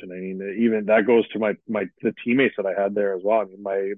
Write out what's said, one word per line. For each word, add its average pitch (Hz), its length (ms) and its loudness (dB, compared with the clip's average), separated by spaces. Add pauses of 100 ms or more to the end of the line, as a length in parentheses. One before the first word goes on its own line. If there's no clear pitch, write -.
And 90 100 -14
I 90 40 -12
mean, 95 440 -8
even 110 260 2
that 107 200 4
goes 117 220 4
to - 100 -8
my, 104 160 0 (140)
my, 104 180 -2 (160)
the 110 120 -2 (100)
teammates 120 320 2
that 98 100 -2
I 95 140 -2
had 101 140 0
there 101 200 0
as 92 100 -6
well. 110 160 2
I 101 40 -2
mean, 95 180 -18
my, 98 360 -4